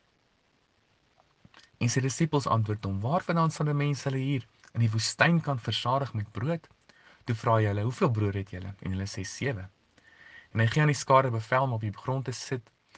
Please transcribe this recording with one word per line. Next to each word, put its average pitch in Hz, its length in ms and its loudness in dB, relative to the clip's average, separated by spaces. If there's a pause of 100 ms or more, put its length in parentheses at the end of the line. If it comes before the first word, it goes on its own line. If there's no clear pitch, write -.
(1800)
En 120 120 2
sy 135 100 2
disippels 139 480 0
antwoord 107 360 0
hom, 98 180 -2
"Waarvandaan 165 500 0
sal 156 160 -2
'n 147 100 0
mens 143 260 -2
hulle 135 140 -2
hier 135 300 -2 (260)
in - 60 -6
die 117 120 4
woestyn 143 500 2
kan 139 180 -2
versadig 123 540 -2
met 104 180 -6
brood?" 160 360 -4 (580)
Toe 120 100 0
vra 117 200 2
hy 110 100 4
hulle, 101 160 0
"Hoeveel 127 300 0
brood 104 220 0
het 98 160 -4
julle?" 95 300 -10
En 92 120 -6
hulle 95 160 -4
sê, 95 180 -8
"Sewe." 98 440 -6 (840)
En 107 60 -2
hy 113 80 4
gee 151 140 2
aan 147 100 4
die 139 60 0
skare 131 340 4
bevel 117 320 0
om 131 100 -2
op 110 120 -4
die 104 80 -4
grond 131 320 -4
te 131 60 -6
sit. - 400 -8 (260)